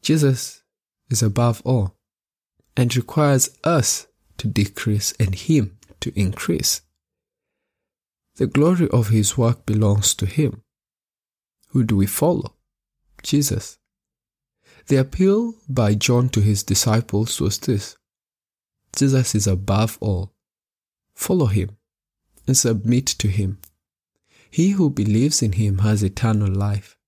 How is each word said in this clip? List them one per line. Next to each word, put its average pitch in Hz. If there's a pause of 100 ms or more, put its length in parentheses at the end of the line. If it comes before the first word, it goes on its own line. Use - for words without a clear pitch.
Jesus 143 (460)
is 120
above 117
all 113 (800)
and 120
requires 135 (140)
us - (320)
to -
decrease 104
and 95
him 117 (240)
to -
increase. - (1500)
The -
glory 170
of 117
his 107
work 117
belongs 104
to -
him. 139 (1080)
Who 131
do 110
we 98
follow? - (680)
Jesus. 139 (1080)
The 139
appeal 196 (120)
by 117
John 123
to 110
his 104
disciples 110
was -
this: - (1000)
"Jesus 135
is 101
above 98
all. 95 (800)
Follow 180
him 101 (680)
and 131
submit 113
to -
him. 98 (920)
He 180
who 190
believes 113
in 107
him 101
has 107
eternal 104
life." 101 (120)